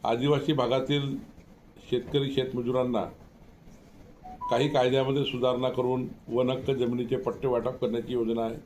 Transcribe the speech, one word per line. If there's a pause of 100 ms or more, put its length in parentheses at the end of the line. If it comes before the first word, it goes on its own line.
आदिवासी
भागातील (720)
शेतकरी
शेतमजुरांना (1500)
काही
कायद्यामध्ये
सुधारणा
करून (200)
वन
हक्क
जमिनीचे
पट्टे
वाटप
करण्याची
योजना
आहे.